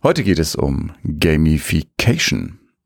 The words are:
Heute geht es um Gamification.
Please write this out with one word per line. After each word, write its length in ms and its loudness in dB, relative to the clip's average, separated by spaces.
Heute 220 0
geht 160 2
es 160 -2
um 360 0
Gamification. 1500 0